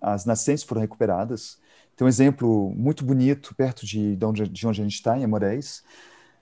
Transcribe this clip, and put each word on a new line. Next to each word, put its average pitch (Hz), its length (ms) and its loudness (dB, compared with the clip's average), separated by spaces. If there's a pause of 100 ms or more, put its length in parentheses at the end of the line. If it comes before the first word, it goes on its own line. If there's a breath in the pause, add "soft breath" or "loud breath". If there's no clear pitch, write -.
as 101 240 -2
nascentes 131 380 0
foram 110 180 -4
recuperadas. 107 760 -4 (360 soft breath)
Tem - 80 -2
um 131 60 6
exemplo 113 680 4
muito 135 300 -2
bonito 135 500 0
perto 127 300 -2
de, 104 300 -2
de 95 100 -2
onde, 107 220 0
de 95 200 -6
onde 107 140 0
a - 20 -2
gente 104 180 -4
tá, 117 160 0
em 135 60 -4
Amoréis, 110 600 -2 (580 soft breath)